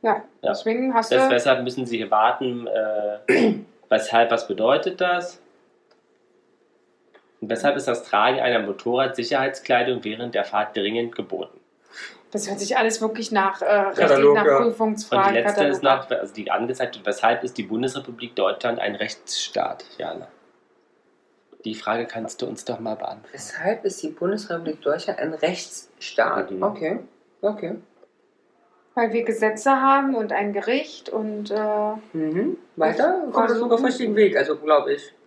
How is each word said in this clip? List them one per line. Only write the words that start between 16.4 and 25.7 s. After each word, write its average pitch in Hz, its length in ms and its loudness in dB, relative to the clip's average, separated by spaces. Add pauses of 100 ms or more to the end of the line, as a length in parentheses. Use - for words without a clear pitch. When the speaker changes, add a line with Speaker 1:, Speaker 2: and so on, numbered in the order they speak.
Speaker 2:
angezeigt 120 460 -2
wird, 101 80 -10
weshalb 113 380 2
ist 123 140 -8
die 113 60 -4
Bundesrepublik 120 720 -6
Deutschland 107 440 0
ein 101 160 -4
Rechtsstaat, - 920 -6 (120)
Jana? 82 300 -10 (1400)
Die 107 120 -8
Frage 113 300 -4
kannst 110 360 -10
du - 60 -4
uns - 180 -10
doch 120 140 -6
mal 110 160 -6
beantworten. - 380 -12
Speaker 3:
Weshalb 196 520 -6
ist 190 180 -4
die 156 60 -4
Bundesrepublik 170 720 -4
Deutschland - 380 -2
ein 160 140 -4
Rechtsstaat? - 1160 -4